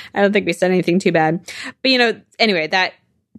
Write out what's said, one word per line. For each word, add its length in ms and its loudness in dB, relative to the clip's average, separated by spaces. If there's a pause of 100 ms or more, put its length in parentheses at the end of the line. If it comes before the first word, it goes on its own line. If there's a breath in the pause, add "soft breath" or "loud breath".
(140 loud breath)
I 80 -2
don't 100 2
think 140 0
we 60 -2
said 180 0
anything 280 2
too 140 0
bad. 340 0 (360 loud breath)
But, 80 0
you 80 2
know, 220 0 (180)
anyway, 300 0
that 260 -2 (440)